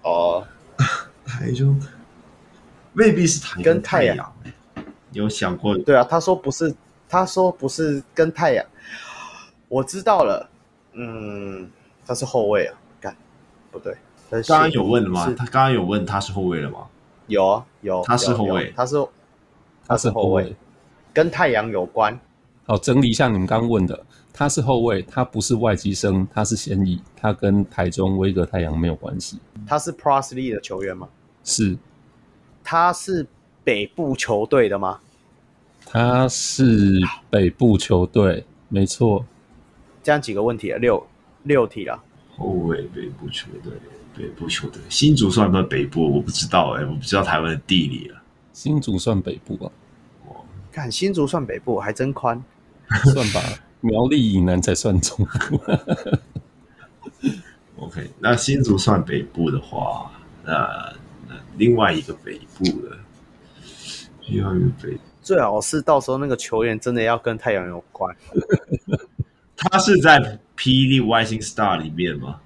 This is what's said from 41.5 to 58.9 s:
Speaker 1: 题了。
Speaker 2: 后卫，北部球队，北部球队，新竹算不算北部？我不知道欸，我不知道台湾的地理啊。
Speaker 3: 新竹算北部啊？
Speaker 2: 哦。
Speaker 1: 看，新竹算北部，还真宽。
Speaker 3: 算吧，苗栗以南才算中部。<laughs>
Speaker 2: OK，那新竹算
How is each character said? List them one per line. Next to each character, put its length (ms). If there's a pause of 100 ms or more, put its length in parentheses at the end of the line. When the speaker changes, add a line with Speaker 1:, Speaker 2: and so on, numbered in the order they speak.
Speaker 1:
题 180
了。 180 (340)
Speaker 2:
后 100
卫， 360 (120)
北 160
部 180
球 200 (140)
队， 100 (440)
北 140
部 180
球 220
队， 180
新 260
竹 160
算 160
不 60
算 160
北 180
部？ 280
我 60
不 100
知 180
道 220
欸， 160
我 80
不 80
知 120
道 80
台 180
湾 100
的 60 (100)
地 220
理 220
啊。 120 (320)
Speaker 3:
新 260
竹 180
算 220
北 240
部 200
啊？ 60 (560)
Speaker 2:
哦。 100 (360)
Speaker 1:
看， 180
新 220
竹 140
算 180
北 140
部， 200
还 140
真 180
宽。 320 (720)
Speaker 3:
算 180
吧， 80 (400)
苗 260
栗 280
以 60
南 200
才 140
算 260
中 240
部。 340 (2250)
<laughs> 20
Speaker 2:
OK， 400
那 180
新 260
竹 140
算 260